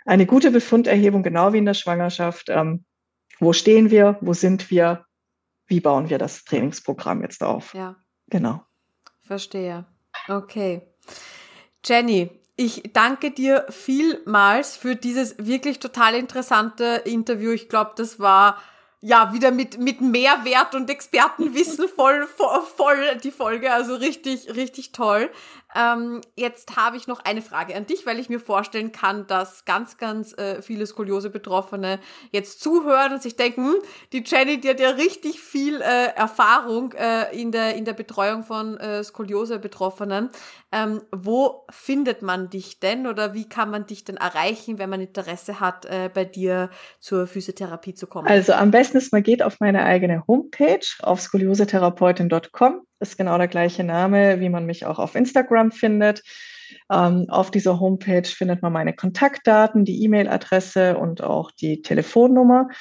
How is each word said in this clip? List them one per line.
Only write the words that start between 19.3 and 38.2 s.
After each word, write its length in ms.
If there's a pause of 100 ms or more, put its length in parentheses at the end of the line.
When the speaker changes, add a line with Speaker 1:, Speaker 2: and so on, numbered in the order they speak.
Speaker 2:
wieder 180
mit, 280
mit 220
Mehrwert 760
und 140
Expertenwissen 1000
Speaker 1:
<laughs> 80
Speaker 2:
voll, 320
voll, 340 (140)
voll 480
die 80
Folge. 400
Also 240
richtig, 600
richtig 340
toll. 380 (460)
Ähm, 460 (140)
jetzt 420
habe 200
ich 100
noch 160
eine 200
Frage 320
an 100
dich, 220
weil 100
ich 100
mir 120
vorstellen 520
kann, 360
dass 380
ganz, 320
ganz, 380
äh, 280
viele 240
Skoliose-Betroffene 1120 (320)
jetzt 300
zuhören 520
und 80
sich 140
denken, 300
„Hm, 100 (360)
die 140
Jenny, 340
die 100
hat 100
ja 100
richtig 500
viel, 420
äh, 340
Erfahrung, 800
äh, 460
in 120
der, 240
in 100
der 80
Betreuung 500